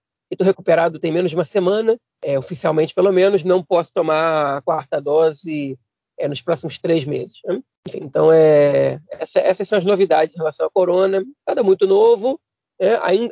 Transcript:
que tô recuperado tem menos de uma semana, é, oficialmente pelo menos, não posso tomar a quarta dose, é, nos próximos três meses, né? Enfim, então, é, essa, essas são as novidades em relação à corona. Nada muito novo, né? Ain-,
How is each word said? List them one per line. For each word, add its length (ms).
que 80
tô 80
recuperado 520
tem 140
menos 200
de 40
uma 80
semana, 540
é, 160
oficialmente 540
pelo 180
menos, 320
não 180
posso 300
tomar 640
a 60
quarta 400
dose, 760
é, 120
nos 120
próximos 380
três 240
meses, 400
né? 160
Enfim, 140
então, 300
é, 680
essa, 280
essas 280
são 100
as 80
novidades 480
em 60
relação 260
à 60
corona. 520
Nada 140
muito 240
novo, 540
né? 240
Ain-, 280